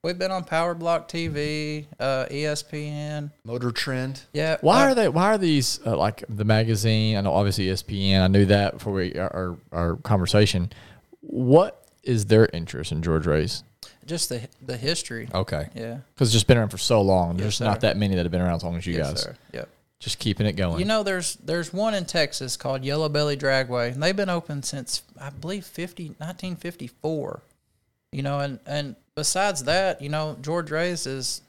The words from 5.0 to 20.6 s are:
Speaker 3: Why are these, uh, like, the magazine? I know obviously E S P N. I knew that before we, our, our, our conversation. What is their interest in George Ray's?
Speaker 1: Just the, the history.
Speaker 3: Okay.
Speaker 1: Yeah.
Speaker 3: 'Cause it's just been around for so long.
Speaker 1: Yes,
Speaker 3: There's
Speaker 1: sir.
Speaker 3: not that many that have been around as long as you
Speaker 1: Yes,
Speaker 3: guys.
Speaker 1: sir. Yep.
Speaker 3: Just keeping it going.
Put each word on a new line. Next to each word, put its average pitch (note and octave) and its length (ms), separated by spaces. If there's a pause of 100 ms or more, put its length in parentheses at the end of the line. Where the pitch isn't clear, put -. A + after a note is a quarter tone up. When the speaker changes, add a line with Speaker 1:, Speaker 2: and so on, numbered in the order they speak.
Speaker 3:
Why E3+ 240
are G#3+ 60
these, D#3 440
uh, A2 140
like, G2+ 320
the G#2+ 160
magazine? A2 720
I G2 40
know G2 120
obviously G2 360
E - 20
S F#2 100
P G2 300
N. F#2+ 100
I F#2 60
knew G2 180
that G2+ 280
before - 200
we, F#2 220
our, F2+ 200
our, F2+ 220 (140)
our E2+ 240
conversation. G2 760 (500)
What C#3+ 640 (200)
is A2 240
their A2 260
interest E2 380
in D#2 100
George D#2+ 240
Ray's? D#2 380 (420)
Speaker 1:
Just D#3+ 240
the, A2+ 180 (160)
the C3 140
history. B2 560
Speaker 3:
Okay. - 400
Speaker 1:
Yeah. A#2 240 (180)
Speaker 3:
'Cause C3 120
it's A2 60
just A2+ 120
been A#2+ 140
around G#2+ 100
for - 80
so A2 240
long. F#2 360
Speaker 1:
Yes, F#2+ 40
Speaker 3:
There's G#2 140
Speaker 1:
sir. - 100
Speaker 3:
not G#2 160
that G#2 160
many G2+ 160
that F2 120
have E2+ 60
been F2+ 100
around F2 160
as E2 60
long E2+ 140
as E2 80
you E2+ 120
Speaker 1:
Yes, D2+ 120
Speaker 3:
guys. D2 140
Speaker 1:
sir. - 120 (180)
Yep. A#1+ 160 (320)
Speaker 3:
Just - 180
keeping G#2+ 260
it G#2 80
going. F2 240